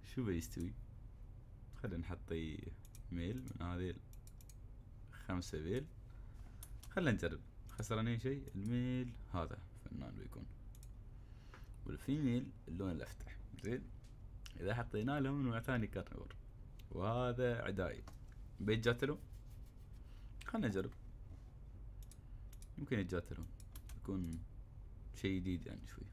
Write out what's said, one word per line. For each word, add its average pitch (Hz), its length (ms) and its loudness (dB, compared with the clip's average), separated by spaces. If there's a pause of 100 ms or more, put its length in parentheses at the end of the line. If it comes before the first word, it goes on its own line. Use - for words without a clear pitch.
(140)
شو 127 100 2
بيستوي؟ 85 480 2 (1080)
خلينا 87 200 2
نحطي 82 720 0 (400)
ميل 87 240 4
من 117 260 -2
هذه 87 280 2
ال-، - 100 -4 (1300)
خمسة 90 300 2
بيل. 107 280 2 (1040)
خلنا 165 220 6
نجرب. 85 280 4 (280)
خسرانين 113 500 4
شيء؟ 135 360 2
الميل 123 580 4 (200)
هذا 82 260 0 (260)
فنان - 300 -4
بيكون. - 320 -6 (1400)
والفيميل 127 640 4 (180)
اللون 90 220 0
الأفتح. - 480 -4 (260)
زين. 120 180 2 (800)
إذا 95 140 4
حطينا 120 460 4
لون 139 260 6
ويعطاني 117 400 4
كارنيفور. - 480 -2 (560)
وهذا 120 720 6
عدائي. 92 420 2 (560)
بيتجاتلون؟ 120 580 6 (1300)
خلنا 196 220 4
نجرب. 98 220 4 (1900)
يمكن 139 200 4
يتجاتلون. 87 480 2 (500)
يكون 85 460 0 (720)
شيء 95 260 4
جديد 90 260 2
يعني - 200 -6
شوي. - 260 -8